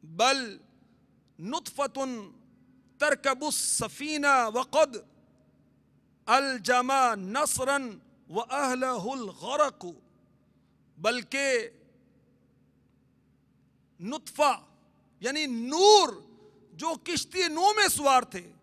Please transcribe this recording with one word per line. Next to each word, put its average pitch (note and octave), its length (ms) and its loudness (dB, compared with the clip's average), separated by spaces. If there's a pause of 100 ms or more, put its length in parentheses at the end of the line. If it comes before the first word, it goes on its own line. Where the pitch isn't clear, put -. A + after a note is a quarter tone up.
"बल G#3+ 560 0 (800)
नुतफ़तुन C4+ 720 -6 (880)
तरकबुस C#4+ 580 0 (200)
सफ़ीना C#4+ 580 0 (140)
वक़द B3+ 540 0 (1200)
अल C4+ 320 2
जमा B3 560 2
नसरन B3+ 760 -2 (400)
व E3+ 120 -4
अहलहुल B3+ 840 -4 (160)
गरक़", C4+ 440 -2 (1120)
बल्कि B3 500 -2 (2500)
नुतफ़ा C#4 520 -2 (680)
यानी C#4+ 260 -2
नूर D#4 600 6 (640)
जो D4+ 220 -6 (100)
किश्ती F4 440 -2
नूह F4 240 2
में G#4 160 4
सवार C4+ 360 2
थे F3+ 180 -12 (200)